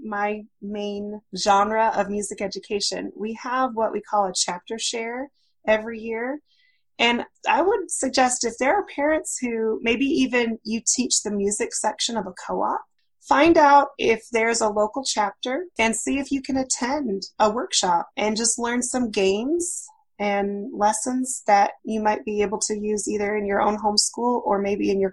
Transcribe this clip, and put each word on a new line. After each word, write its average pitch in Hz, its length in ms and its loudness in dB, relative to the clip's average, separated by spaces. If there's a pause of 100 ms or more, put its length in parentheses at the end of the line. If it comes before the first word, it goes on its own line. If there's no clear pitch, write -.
my 208 400 -4 (180)
main 208 600 -8 (160)
genre 208 580 4
of 196 140 0
music 208 320 -4
education, 196 760 -4
we 214 260 -6
have 254 340 -2
what 220 160 0
we 208 100 -4
call 208 240 2
a 180 80 -2
chapter 190 460 -4
share 240 500 -6 (380)
every 220 320 2
year. 233 400 -6 (580)
And 240 280 2 (220)
I 240 140 4
would 381 300 0
suggest 254 540 2
if 226 120 -4
there 277 180 2
are 403 100 0 (100)
parents 302 440 0
who, 226 440 0
maybe 233 220 2
even 247 580 2
you 220 220 -4
teach - 360 0
the 214 100 -6
music 202 420 -2
section 220 420 -4
of 202 100 -4
a 185 80 -12 (140)
co-op, 196 340 -2 (460)
find 311 300 6
out 285 300 8 (100)
if 220 340 2
there's 226 300 2
a 220 80 2
local 214 340 -2
chapter 254 640 -4 (140)
and 226 160 2
see 262 240 -2
if 269 120 -4
you 269 120 -2
can 269 140 -2
attend 262 680 -2 (160)
a 214 100 6
workshop 208 680 0
and 214 220 0
just 226 220 -2
learn 240 240 -2
some 247 260 -2
games 214 760 0 (360)
and 202 520 -2
lessons 254 760 -2
that 202 240 6 (120)
you 220 180 -4
might 214 220 0
be 208 200 0
able 202 160 -2
to 214 180 -2
use 208 300 -2
either 208 280 -2
in 208 120 -2
your 196 140 2
own 208 160 2
homeschool 220 680 0
or 202 140 2
maybe 202 320 0
in 196 80 0
your 190 140 -2